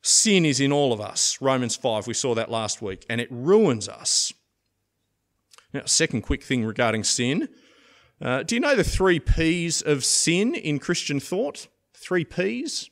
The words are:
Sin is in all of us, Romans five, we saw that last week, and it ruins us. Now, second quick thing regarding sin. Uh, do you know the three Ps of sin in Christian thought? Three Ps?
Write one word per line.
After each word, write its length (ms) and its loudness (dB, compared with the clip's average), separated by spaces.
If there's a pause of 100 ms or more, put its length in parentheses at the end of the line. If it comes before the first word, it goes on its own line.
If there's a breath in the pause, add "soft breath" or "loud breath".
Sin 420 4
is 160 2
in 120 2
all 200 2
of 80 -2
us, 400 -4
Romans 360 0
five, 320 -2
we 60 -6
saw 200 0
that 160 -4
last 320 -4
week, 260 -8
and 120 -4
it 100 -6
ruins 580 2
us. 440 -2 (1400 soft breath)
Now, 100 -6
second 380 0
quick 200 -4
thing 220 -2
regarding 400 0
sin. 460 0 (720 soft breath)
Uh, 240 -2
do 100 -4
you 60 0
know 160 2
the 80 4
three 360 2
Ps 600 0
of 220 0
sin 500 2
in 240 -2
Christian 420 -2
thought? 460 -6 (260)
Three 320 -4
Ps? 680 -6